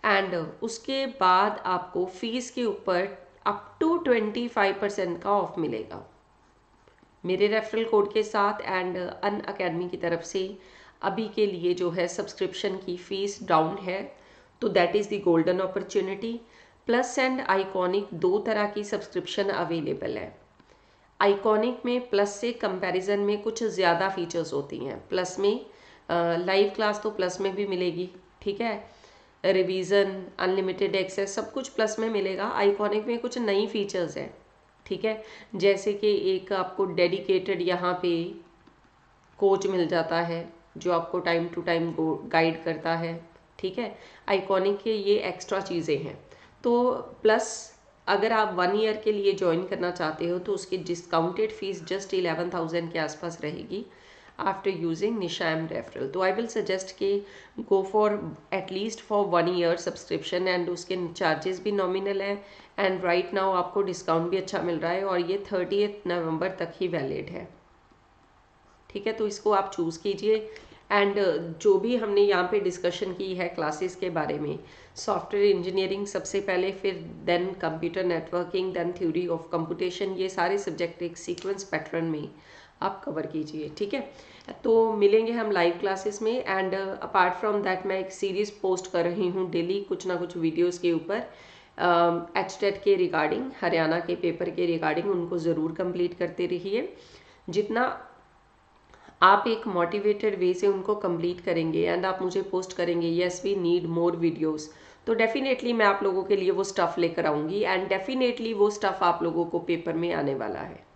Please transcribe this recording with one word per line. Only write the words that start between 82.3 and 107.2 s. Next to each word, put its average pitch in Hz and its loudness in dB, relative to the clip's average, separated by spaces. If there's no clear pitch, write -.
आप 190 -4
cover 156 -6
कीजिए, 151 -6
ठीक 208 -4
है। - -6
तो 226 4
मिलेंगे 214 6
हम 226 -2
live 175 4
classes 196 -2
में 233 0
and, 190 0
uh, 196 -6
apart 202 2
from 208 2
that 185 0
मैं 190 0
एक 190 -6
series 202 -2
post 185 -2
कर 170 2
रही 180 0
हूँ 185 0
daily 175 0
कुछ 185 -4
ना 180 0
कुछ 175 -4
videos 170 2
के 175 4
ऊपर, 165 -2
um, - 0
एचटेट 202 0
के 185 4
regarding, 156 0
Haryana 165 2
के 175 -2
पेपर - -2
के 170 0
regarding, 156 0
उनको 175 0
ज़रूर 160 0
complete 180 -2
करते 175 -4
रहिए। 196 -4
जितना 208 -2
आप 196 8
एक 220 0
motivated 202 0
वे 180 2
से 180 0
उनको 196 2
complete 175 -2
करेंगे 165 0
and 180 -2
आप 190 -2
मुझे 185 -2
post 185 -4
करेंगे, 170 0
"Yes, 180 -8
we 202 0
need 170 2
more 170 2
videos," 156 0
तो 226 2
definitely 240 0
मैं 220 4
आप 196 4
लोगों 190 2
के 196 2
लिए 190 2
वो 185 0
stuff 180 -2
लेकर 165 0